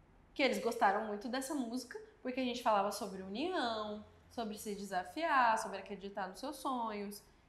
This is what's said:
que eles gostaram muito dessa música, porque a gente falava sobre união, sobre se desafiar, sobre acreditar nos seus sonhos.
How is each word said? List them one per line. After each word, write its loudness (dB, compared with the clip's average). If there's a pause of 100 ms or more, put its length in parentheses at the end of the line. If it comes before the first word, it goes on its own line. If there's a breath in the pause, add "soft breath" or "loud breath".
(340)
que 2
eles 6
gostaram 4
muito -4
dessa -2
música, -4 (220 loud breath)
porque -4
a 2
gente -2
falava 6
sobre -6
união, -2 (280)
sobre -6
se -6
desafiar, 2
sobre -4
acreditar -6
nos -10
seus -6
sonhos. -2 (260 soft breath)